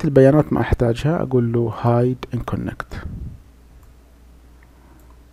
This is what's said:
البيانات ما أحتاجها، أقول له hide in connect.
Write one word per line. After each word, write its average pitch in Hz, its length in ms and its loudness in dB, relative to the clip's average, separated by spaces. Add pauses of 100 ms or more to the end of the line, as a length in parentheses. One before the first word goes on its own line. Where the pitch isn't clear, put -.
البيانات 139 500 4
ما - 80 0
أحتاجها، 123 600 0
أقول 123 320 0
له 117 200 0 (100)
hide 120 540 0
in 120 40 -4 (100)
connect. - 440 -8 (2500)